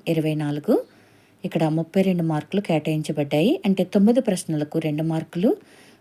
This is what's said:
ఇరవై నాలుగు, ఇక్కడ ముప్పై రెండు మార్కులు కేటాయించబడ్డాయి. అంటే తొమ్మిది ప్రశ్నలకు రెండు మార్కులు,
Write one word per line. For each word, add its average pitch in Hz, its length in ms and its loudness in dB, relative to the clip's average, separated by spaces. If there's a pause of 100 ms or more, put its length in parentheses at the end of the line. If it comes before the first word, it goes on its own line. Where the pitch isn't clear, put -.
ఇరవై 156 260 0
నాలుగు, 151 640 -2 (480)
ఇక్కడ 165 200 -2
ముప్పై 160 380 0
రెండు 180 200 2
మార్కులు 160 380 -2
కేటాయించబడ్డాయి. 156 1080 0
అంటే 190 180 2
తొమ్మిది 214 360 4
ప్రశ్నలకు 165 580 -2
రెండు 156 240 -2
మార్కులు, 165 540 -2 (440)